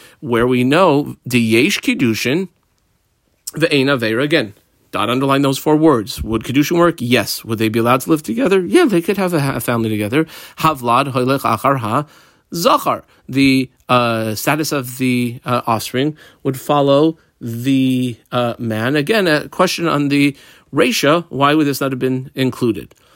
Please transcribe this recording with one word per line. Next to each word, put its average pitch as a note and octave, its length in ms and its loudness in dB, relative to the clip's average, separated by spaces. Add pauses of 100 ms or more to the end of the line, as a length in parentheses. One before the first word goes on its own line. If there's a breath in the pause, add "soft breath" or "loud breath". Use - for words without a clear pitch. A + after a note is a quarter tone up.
(200 loud breath)
Where A#2+ 260 0
we B2+ 160 2
know, C#3+ 540 2 (100)
the B2 140 2
yesh A#2 400 2
kiddushin, D3 680 -2 (1080)
the D#3+ 200 -2
ein C3+ 120 2
avera A#2+ 360 0
again. C#3+ 320 -2 (380)
Dot G#2 180 -2
underline C3+ 320 2
those C#3 160 0
four D3+ 180 2
words. D3 460 2
Would A2 220 -2
kiddushin D3 340 0
work? E3+ 220 2
Yes. B2 440 -2
Would A2 140 -6
they A2 100 0
be A2 120 -2
allowed A#2+ 220 2
to - 80 -2
live D#3 120 0
together? G3+ 420 0
Yeah, F4 200 4
they G3 180 2
could G3+ 140 -2
have F#3 180 -2
a, D#3 60 2
ha-, C#3 160 -2
a A#2+ 40 -6
family A2+ 280 -2
together. G#2+ 360 0 (340 loud breath)
Havlad C3+ 540 0
hoylech C3 280 0
achar C3+ 380 0
ha A#2 280 -2 (480 soft breath)
zachar. E3+ 480 0 (260 soft breath)
The, C3 420 2 (180)
uh, A2+ 480 0
status D3+ 340 -2
of B2+ 280 -6
the, B2 460 -2
uh, B2 220 -2
offspring B2+ 500 -2 (280 loud breath)
would C3+ 140 -4
follow D3 600 2 (220 soft breath)
the, B2+ 760 -2 (160)
uh, B2 260 -2
man. A2+ 380 -2
Again, F#3 300 0
a D3+ 220 0
question F3+ 380 0
on D3 220 0
the C#3+ 260 2 (380 loud breath)
ratio. E3 560 2
Why C#3 240 2
would D#3 140 2
this C#3 140 -2
not C3+ 120 -2
have C3 60 -6
been C3 360 -2
included? A#2+ 600 -2 (220 soft breath)